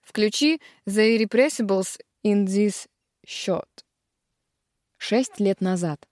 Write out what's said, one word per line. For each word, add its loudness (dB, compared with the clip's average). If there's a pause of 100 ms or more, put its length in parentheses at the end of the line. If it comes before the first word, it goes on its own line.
Включи 0 (260)
The 2
Irrepressibles 0 (240)
in 2
This 0 (380)
Shot. -8 (1120)
Шесть -2
лет 0
назад. -4